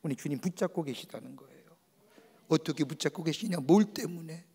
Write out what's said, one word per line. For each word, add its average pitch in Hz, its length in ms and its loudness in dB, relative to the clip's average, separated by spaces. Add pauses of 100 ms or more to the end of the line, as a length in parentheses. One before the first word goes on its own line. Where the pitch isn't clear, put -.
우리 143 140 -2
주님 143 240 -4
붙잡고 175 440 -2
계시다는 131 520 -10
거예요. - 280 -20 (840)
어떻게 156 380 2
붙잡고 151 380 -4
계시냐? 170 360 -2
뭘 190 340 6
때문에? 170 500 -8 (120)